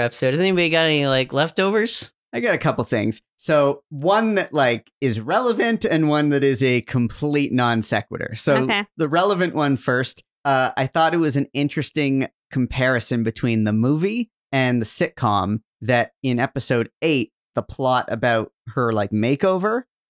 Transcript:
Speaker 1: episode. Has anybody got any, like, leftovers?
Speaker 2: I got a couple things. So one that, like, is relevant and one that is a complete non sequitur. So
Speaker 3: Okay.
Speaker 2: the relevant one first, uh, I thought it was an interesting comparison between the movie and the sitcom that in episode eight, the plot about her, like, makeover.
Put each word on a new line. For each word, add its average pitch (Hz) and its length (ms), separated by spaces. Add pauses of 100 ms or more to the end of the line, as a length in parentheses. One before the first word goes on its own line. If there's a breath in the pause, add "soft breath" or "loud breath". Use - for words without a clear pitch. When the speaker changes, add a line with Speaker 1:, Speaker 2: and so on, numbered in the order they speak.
Speaker 1:
episode. 120 340
Has 160 60
anybody 180 300
got 160 160
any, 147 200
like, 131 260
leftovers? 196 800 (200)
Speaker 2:
I 240 80
got 233 140
a - 40
couple 135 260
things. 110 360 (160)
So 143 540
one 202 440
that, 185 180
like, 123 380 (100)
is 117 200
relevant 220 640
and 156 240
one 147 220
that 139 120
is 135 200
a 123 200
complete 139 720
non 120 300
sequitur. - 520
So 131 300
Speaker 3:
Okay. 202 220 (100)
Speaker 2:
the 156 120
relevant 180 460
one 143 220
first, 127 480 (200)
uh, 131 320
I 160 100
thought 160 280
it 175 40
was 151 180
an 139 160
interesting 139 760 (220)
comparison 127 720
between 113 420
the 107 80
movie 156 580 (200)
and 127 300
the 110 60
sitcom 104 720 (220)
that 120 300 (100)
in 123 180
episode 123 500 (120)
eight, 151 300 (220)
the 120 80
plot 127 460
about 113 440 (160)
her, 117 240
like, 104 180
makeover. 185 720 (280)